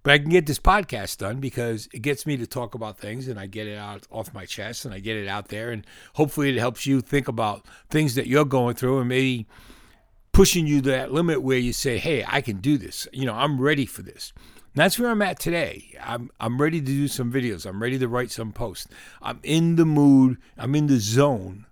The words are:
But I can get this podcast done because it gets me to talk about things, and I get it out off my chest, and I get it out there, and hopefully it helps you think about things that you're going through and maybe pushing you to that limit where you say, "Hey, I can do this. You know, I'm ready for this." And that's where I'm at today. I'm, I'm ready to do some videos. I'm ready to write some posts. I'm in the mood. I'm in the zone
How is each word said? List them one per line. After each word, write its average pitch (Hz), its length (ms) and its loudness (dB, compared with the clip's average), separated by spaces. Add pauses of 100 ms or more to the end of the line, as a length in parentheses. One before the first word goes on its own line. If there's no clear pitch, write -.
But 156 100 2
I 147 60 8
can 147 140 0
get 170 160 4
this 147 120 -2
podcast 147 600 0
done 107 200 -6
because 117 540 -6
it 127 60 -14
gets 139 260 -4
me 147 100 -2
to 117 120 -6
talk 123 280 -8
about 107 220 -12
things, 127 320 -10
and 107 100 -10
I 98 60 -12
get 107 220 -10
it 104 100 -10
out 104 340 -14
off 110 220 -10
my 95 120 -14
chest, 107 380 -10
and 107 100 -10
I 95 60 -12
get 110 160 -6
it 101 140 -6
out 101 180 -6
there, 113 240 -8
and 107 140 -10 (300)
hopefully 147 340 0
it 127 80 0
helps 113 280 -2
you 135 140 4
think 139 300 -2
about 110 360 -4 (240)
things 151 260 2
that 127 120 -2
you're 143 160 4
going 123 320 0
through 131 240 0
and 123 80 -2
maybe 127 400 0 (880)
pushing 175 340 8
you 147 140 4
to 135 80 0
that 131 240 -2
limit 160 280 0
where 131 180 2
you 123 120 0
say, 120 280 -2
"Hey, 143 280 -2
I 139 140 -2
can 104 160 -4
do 139 200 2
this. - 360 -10
You 135 120 -4
know, 110 100 -4
I'm 135 260 0
ready 143 240 2
for - 160 -14
this." - 340 -16
And - 460 -6
that's 185 180 2
where 240 100 0
I'm 214 120 2
at 185 180 -2
today. 160 640 -4
I'm, 120 380 -8
I'm 120 200 -2
ready 160 220 2
to 135 40 -6
do 139 220 0
some 123 240 -4
videos. 120 340 -2
I'm 98 160 -8
ready 127 180 -2
to 127 100 0
write 123 220 -4
some 110 200 -8
posts. 101 360 -8 (340)
I'm - 220 -8
in 165 340 4
the 165 80 6
mood. 139 520 6 (200)
I'm 135 180 -2
in 151 120 2
the 135 120 4
zone 107 720 0